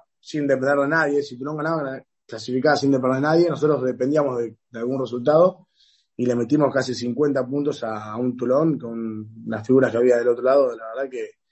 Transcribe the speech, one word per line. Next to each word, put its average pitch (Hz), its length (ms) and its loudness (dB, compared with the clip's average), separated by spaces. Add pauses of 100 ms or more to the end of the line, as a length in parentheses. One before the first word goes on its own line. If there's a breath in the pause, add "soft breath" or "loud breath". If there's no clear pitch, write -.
(200)
sin 147 280 -4
depender 135 280 2
de 139 120 0
nadie, 147 340 2
si 131 160 -10
Toulon 147 200 -8
ganaba, 147 460 -4 (220)
clasificaba 127 500 0
sin 143 140 0
depender 131 280 2
de 135 40 -2
nadie, 165 260 4
nosotros 143 360 0
dependíamos 127 560 0
de, 117 180 -6 (140)
de 117 80 -12
algún 127 200 -4
resultado, 139 680 2 (500)
y 123 80 -2
le 123 80 2
metimos 127 400 2
casi 127 220 -2
cincuenta 127 500 -2
puntos 143 380 -4
a, 107 280 -8
a 110 60 -8
un 123 180 -2
Toulon 131 440 0
con 113 500 -10 (160)
las 110 220 -8
figuras 127 240 6
que 113 60 -2
había 120 200 4
del 120 120 0
otro 123 140 0
lado. 127 320 2
La 113 120 -14
verdad 127 240 -8
que, 113 180 -8 (220)